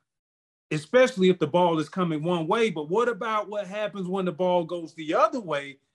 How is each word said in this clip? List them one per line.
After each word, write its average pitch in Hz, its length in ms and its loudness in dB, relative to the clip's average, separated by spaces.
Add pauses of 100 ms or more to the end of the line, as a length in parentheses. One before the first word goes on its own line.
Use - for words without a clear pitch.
(720)
especially 185 580 4
if 180 100 4
the 156 80 0
ball 165 320 2
is 151 100 -4
coming 165 340 -2
one 165 240 -2
way. 226 220 2
But 156 200 -6
what 233 180 2
about 220 420 -2
what 208 180 -6
happens 202 400 -6
when 185 180 -2
the 175 60 -2
ball 180 320 0
goes 165 300 -8
the 160 200 -6
other 294 260 2
way? 143 380 -6 (180)